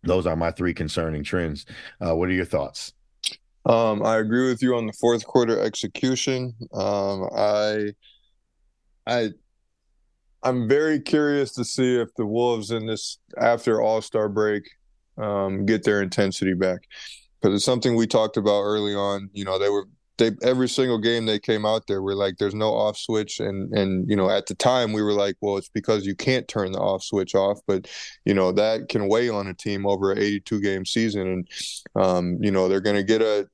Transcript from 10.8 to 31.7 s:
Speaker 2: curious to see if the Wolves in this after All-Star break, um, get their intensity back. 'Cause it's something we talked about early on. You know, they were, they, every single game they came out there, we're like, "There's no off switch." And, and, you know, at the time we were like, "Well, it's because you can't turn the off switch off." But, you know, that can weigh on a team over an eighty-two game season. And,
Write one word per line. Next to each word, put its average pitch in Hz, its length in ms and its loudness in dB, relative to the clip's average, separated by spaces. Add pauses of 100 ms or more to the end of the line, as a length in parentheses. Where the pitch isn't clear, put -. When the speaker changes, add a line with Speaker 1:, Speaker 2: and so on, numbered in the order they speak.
Speaker 2:
curious 147 520 2
to 123 120 -4
see 127 320 2
if 117 200 -2
the 110 100 -2
Wolves 113 440 0
in 110 160 -4
this - 320 -6 (200)
after 117 420 2
All-Star 110 480 0
break, 104 360 0 (520)
um, 101 480 -2
get 107 200 2
their 104 180 4
intensity 95 520 0
back. 92 280 0 (600)
'Cause 95 120 4
it's 196 100 0
something 123 320 2
we 113 100 4
talked 110 300 2
about 101 260 2
early 104 320 -2
on. 101 380 -2
You 101 120 -8
know, 95 140 -2
they 101 120 2
were, 101 160 -2 (300)
they, 113 160 4 (100)
every 127 260 2
single 127 300 0
game 117 280 0
they 107 120 0
came 107 280 0
out 110 200 0
there, 98 160 -2
we're 98 120 -2
like, 98 240 -2
"There's 101 160 -2
no 107 180 0
off 107 240 0
switch." 107 440 -4
And, 98 360 -6
and, 95 320 0
you 104 80 2
know, 95 140 2
at 101 160 0
the 95 80 -8
time 123 380 2
we 107 100 0
were 104 100 2
like, 101 280 0
"Well, 101 160 -2
it's 95 120 -6
because 104 380 -2
you 98 80 -4
can't 131 340 -2
turn 95 240 -4
the 95 60 -6
off 98 240 0
switch 95 320 -2
off." 98 320 2
But, 95 220 -2 (360)
you 101 100 2
know, 92 180 4
that 107 360 0
can 104 200 -2
weigh 120 200 2
on 101 200 -2
a 92 60 -10
team 101 320 -4
over 98 260 2
an 104 60 0
eighty-two 104 420 0
game 95 240 -2
season. 104 440 0
And, 92 200 -4 (480)